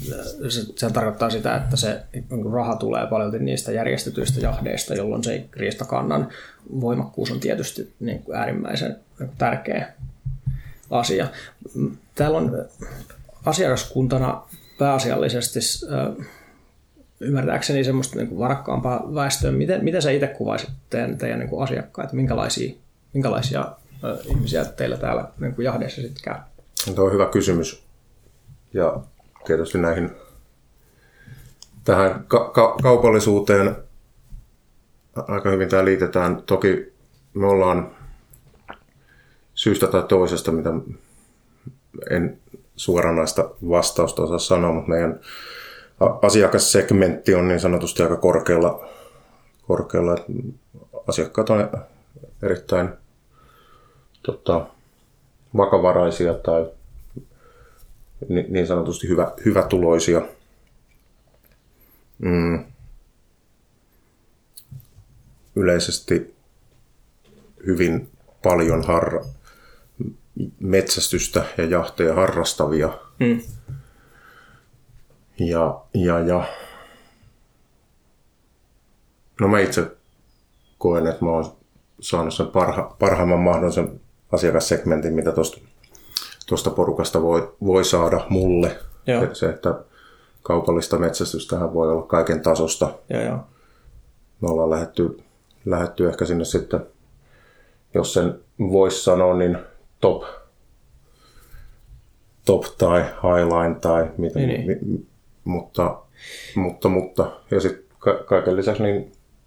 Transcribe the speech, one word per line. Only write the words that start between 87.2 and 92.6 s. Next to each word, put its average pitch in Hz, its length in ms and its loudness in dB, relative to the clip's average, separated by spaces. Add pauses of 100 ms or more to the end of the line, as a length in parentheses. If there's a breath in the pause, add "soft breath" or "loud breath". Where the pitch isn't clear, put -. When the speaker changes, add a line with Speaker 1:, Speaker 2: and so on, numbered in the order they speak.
Speaker 2:
voi, 85 340 0 (100)
voi 92 200 4
saada 85 440 2
mulle. 90 500 2 (280)
Speaker 1:
Joo. 120 180 2
Speaker 2:
Se, 87 100 -4
se, 82 140 -2
että 82 260 -2 (680 soft breath)
kaupallista 85 540 0
metsästystähän 85 760 -2
voi 82 180 2
olla 82 160 0
kaiken 82 340 0
tasosta. - 520 0 (160)